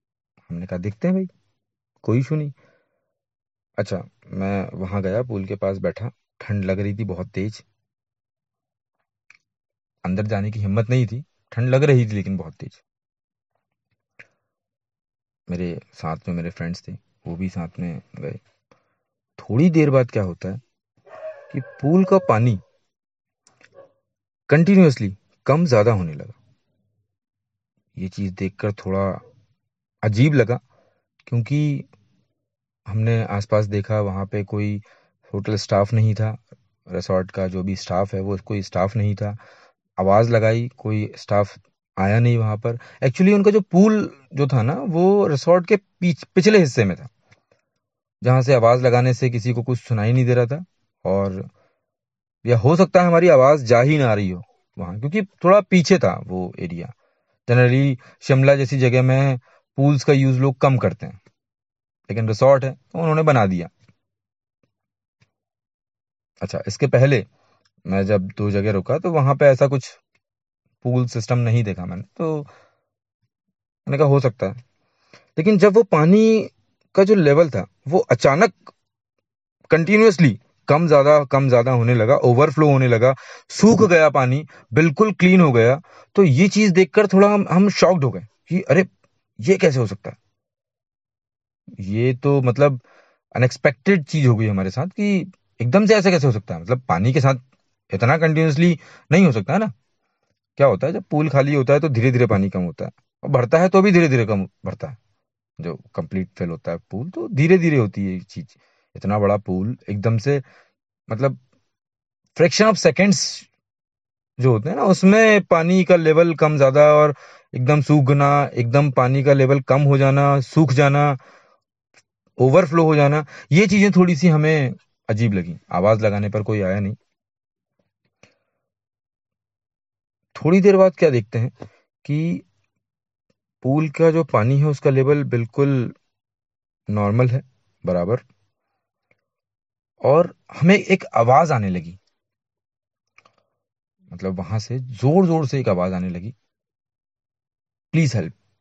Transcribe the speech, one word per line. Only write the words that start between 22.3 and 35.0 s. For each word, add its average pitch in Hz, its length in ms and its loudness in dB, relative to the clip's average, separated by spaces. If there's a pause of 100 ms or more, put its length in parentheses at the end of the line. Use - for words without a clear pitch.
continuously 156 680 2 (300)
कम 160 200 0
ज़्यादा 117 260 2
होने 87 200 -6
लगा। - 420 -20 (1400)
ये 92 100 -10
चीज़ 95 260 -10
देखकर 98 380 -8
थोड़ा 95 480 -8 (800)
अजीब 123 320 0
लगा, 120 260 -2 (640)
क्योंकि 139 580 -6 (1040)
हमने 113 360 -4
आसपास 101 420 -4
देखा, 104 340 -4
वहाँ 98 260 -6
पे 104 180 -8
कोई 104 380 -8 (520)